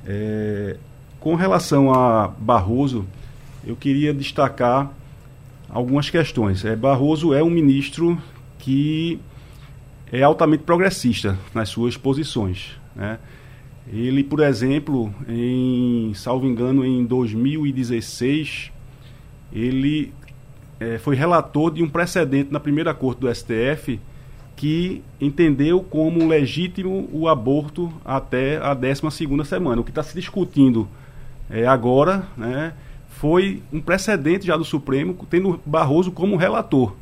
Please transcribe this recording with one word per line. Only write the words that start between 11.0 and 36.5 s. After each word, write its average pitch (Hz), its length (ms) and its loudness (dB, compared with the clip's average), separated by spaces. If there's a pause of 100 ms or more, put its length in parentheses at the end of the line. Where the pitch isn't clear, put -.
nas 110 160 -2
suas 120 260 -2
posições, 131 760 -2 (260)
né? 104 220 -8 (760)
Ele, 131 320 0
por 147 160 -2
exemplo, 135 720 0 (160)
em, 123 840 0
salvo 131 320 -2
engano, 127 400 2
em 127 180 0
dois 117 300 0
mil 143 320 0
e 139 60 0
dezesseis, 127 1000 -4 (800)
ele, 131 640 -2 (680)
é, 117 160 -4
foi 143 180 0
relator 156 560 2
de 160 120 -2
um 160 60 0
precedente 147 600 0
na 147 80 -4
primeira 147 360 0
corte 127 260 -4
do 131 80 -2
S 113 160 -4
T 120 100 -6
F 123 460 -2 (560)
que 165 460 -2 (180)
entendeu 151 600 2
como 160 440 0
legítimo 180 840 0
o 160 160 0
aborto 151 640 0 (120)
até 135 520 -2
a 143 160 -2
décima 139 380 -2
segunda 147 340 -2
semana. 147 380 0
O - 20 -2
que - 80 -8
tá 156 100 -4
se - 120 -10
discutindo, 139 760 2 (600)
é, 110 160 0
agora, 135 600 4 (100)
né, 143 360 -6 (340)
foi 185 560 0 (100)
um 156 80 -6
precedente 185 680 0
já 160 100 2
do 165 80 -2
Supremo, 147 520 -2 (140)
tendo 180 340 0
Barroso 160 480 2
como 196 240 0
relator. 143 640 2